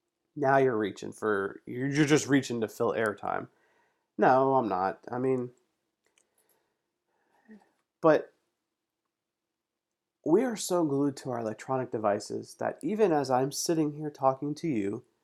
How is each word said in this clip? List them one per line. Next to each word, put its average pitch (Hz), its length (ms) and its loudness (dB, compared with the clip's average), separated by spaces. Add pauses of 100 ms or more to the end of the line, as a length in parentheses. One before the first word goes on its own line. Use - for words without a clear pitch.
(360)
now 139 220 4
you're 131 180 2
reaching 101 340 -4
for, 101 540 -2
you're, 127 240 -6
you're 143 160 2
just 135 240 4
reaching 127 320 2
to 110 80 -4
fill 113 240 -2
airtime." 101 560 -4 (680)
No, 135 380 4
I'm 120 120 0
not. 95 320 -2 (100)
I 123 80 -6
mean, 127 320 -2 (2500)
but 156 300 4 (1900)
we 185 200 4
are 233 120 -4
so 175 280 -2
glued 139 320 0
to - 140 -10
our 117 100 -6
electronic 123 500 -6
devices 110 720 -4
that 117 220 -4
even 208 280 2
as 143 200 2
I'm 131 200 2
sitting 151 440 -2
here 151 160 -8
talking 143 460 -2
to 170 120 -6
you, 110 340 -2 (220)